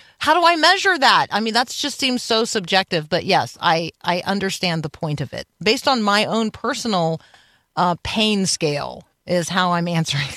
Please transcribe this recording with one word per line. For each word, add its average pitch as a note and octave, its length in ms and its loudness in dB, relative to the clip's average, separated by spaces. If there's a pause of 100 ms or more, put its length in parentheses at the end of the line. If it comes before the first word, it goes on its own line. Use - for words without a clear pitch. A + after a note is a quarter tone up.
(200)
how D4+ 140 2
do E4+ 120 4
I E4+ 100 6
measure F4+ 420 4
that? A#3 340 4
I F#3 100 0
mean, A3 120 -2
that's B3 280 -2
just - 180 -4
seems B3+ 240 -2
so A3+ 220 0
subjective, F#3 640 -2
but E3 160 -2
yes, D#3 340 0
I, E3 320 0 (120)
I F3 180 -2
understand F#3 600 -2
the D#3 60 -8
point D3+ 300 -6
of - 140 -8
it. - 140 -12 (140)
Based A3 240 0
on C4 160 2
my G#3 220 2
own A3 280 -2
personal, G3 680 -2 (560)
uh, F3 280 0
pain G#3+ 420 0
scale C#3+ 580 -4 (240)
is F3 220 0
how F3+ 240 0
I'm E3+ 140 0
<laughs> E3+ 120 0
answering C#3 380 -2